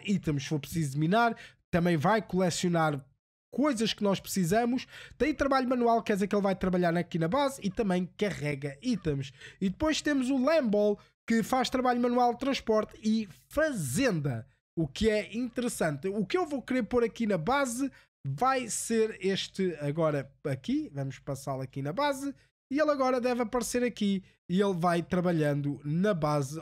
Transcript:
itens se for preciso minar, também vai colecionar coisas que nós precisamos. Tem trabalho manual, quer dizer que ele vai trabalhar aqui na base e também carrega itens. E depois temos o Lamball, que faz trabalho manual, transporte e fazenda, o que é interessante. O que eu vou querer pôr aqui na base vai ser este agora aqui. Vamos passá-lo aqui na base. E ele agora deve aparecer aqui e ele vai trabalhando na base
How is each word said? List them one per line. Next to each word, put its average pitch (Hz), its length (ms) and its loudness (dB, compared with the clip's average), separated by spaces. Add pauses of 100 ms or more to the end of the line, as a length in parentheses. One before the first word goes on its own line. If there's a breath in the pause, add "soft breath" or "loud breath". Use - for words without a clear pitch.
itens 160 360 0
se - 60 -8
for 151 100 0
preciso 147 400 -4
minar, 226 360 2 (360 loud breath)
também 175 260 2
vai 190 240 4
colecionar 165 800 0 (480)
coisas 233 420 0
que - 100 -6
nós 196 160 2
precisamos. 226 640 0 (320 loud breath)
Tem 285 160 2
trabalho 269 340 2
manual, 233 360 4
quer 226 100 0
dizer 196 140 0
que 208 80 0
ele 202 80 2
vai 196 120 2
trabalhar 180 400 2
aqui 175 220 -2
na 160 100 2
base 269 360 0
e 196 60 0
também 185 380 0 (100)
carrega 147 640 -4
itens. 151 500 -2 (280 loud breath)
E 196 100 0
depois 311 320 0
temos 269 280 0
o 277 80 2
Lamball, 220 640 2 (280 soft breath)
que 226 160 2
faz 262 260 0
trabalho 247 320 2
manual, 240 340 2
transporte 226 680 -2
e 214 240 2 (200)
fazenda, 165 1000 0 (280 soft breath)
o 160 120 -2
que 220 220 0
é 202 260 -2
interessante. 214 720 -4
O 208 180 -2
que - 120 -2
eu 370 80 0
vou 285 160 -4
querer 254 220 -2
pôr 240 200 2
aqui 226 240 -2
na 202 100 2
base 254 540 0 (340 loud breath)
vai 247 440 0
ser 220 500 0
este 185 560 -2
agora 147 560 -2 (140)
aqui. 208 480 -2
Vamos 135 260 -6
passá-lo 139 420 -6
aqui 131 200 -8
na 143 120 -4
base. 277 400 -2 (380 soft breath)
E 277 80 0
ele 302 120 4
agora 262 280 2
deve 247 220 0
aparecer 240 420 -2
aqui 202 400 0 (240 loud breath)
e 180 140 2
ele 202 120 2
vai 170 280 0
trabalhando 151 800 0
na 175 300 2
base 147 480 0